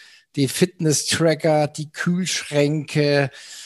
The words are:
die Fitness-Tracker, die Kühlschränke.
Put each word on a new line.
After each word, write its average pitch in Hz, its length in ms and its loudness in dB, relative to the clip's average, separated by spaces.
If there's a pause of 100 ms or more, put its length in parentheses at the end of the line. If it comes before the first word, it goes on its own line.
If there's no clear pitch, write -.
(360)
die 139 100 2
Fitness-Tracker, 156 1200 0
die 151 240 -8
Kühlschränke. 147 1400 0 (360)